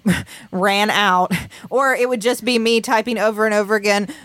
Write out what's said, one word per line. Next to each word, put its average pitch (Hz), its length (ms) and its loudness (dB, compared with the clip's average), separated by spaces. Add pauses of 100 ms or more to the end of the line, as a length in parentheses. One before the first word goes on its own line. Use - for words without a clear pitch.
(120)
<laughs> - 400 -8
ran 196 380 2
out, 185 420 2 (380)
or 262 240 2
it 247 140 0
would 247 120 -2
just 240 240 -2
be 240 140 2
me 226 220 2
typing 247 380 0
over 214 260 0
and 214 100 0
over 208 200 0
again, 202 340 0 (160)